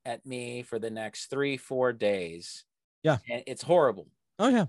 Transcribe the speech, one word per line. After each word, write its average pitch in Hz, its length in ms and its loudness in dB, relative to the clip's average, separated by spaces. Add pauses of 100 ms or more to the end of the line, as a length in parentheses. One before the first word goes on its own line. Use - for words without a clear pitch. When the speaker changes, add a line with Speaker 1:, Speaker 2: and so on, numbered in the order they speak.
Speaker 1:
at 120 200 -8
me 123 380 -8
for 117 160 -6
the 110 100 -4
next 110 400 -8
three, 139 280 0
four 127 360 0
days. 92 720 -2 (380)
Speaker 2:
Yeah. 151 140 4 (120)
Speaker 1:
And 120 160 -4
it's 131 160 -8
horrible. 135 460 4 (320)
Speaker 2:
Oh, 208 100 4
yeah. 233 200 4